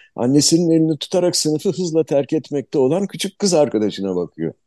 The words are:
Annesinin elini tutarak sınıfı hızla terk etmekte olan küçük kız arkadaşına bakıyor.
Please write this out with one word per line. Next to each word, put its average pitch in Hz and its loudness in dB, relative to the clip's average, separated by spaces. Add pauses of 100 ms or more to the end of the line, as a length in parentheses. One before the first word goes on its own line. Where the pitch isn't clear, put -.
(140)
Annesinin 151 2
elini 160 2
tutarak 180 -2
sınıfı 151 -2
hızla 160 0
terk 143 -2
etmekte 147 -4
olan 165 2
küçük - -8
kız 196 0
arkadaşına 104 0
bakıyor. 82 -6 (140)